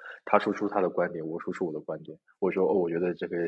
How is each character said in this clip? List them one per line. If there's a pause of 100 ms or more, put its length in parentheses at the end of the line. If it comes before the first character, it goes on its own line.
(260)
他
说
出
他
的
观
点，
我
说
出
我
的
观
点， (220)
我
说
：“哦，
我
觉
得
这
个 (100)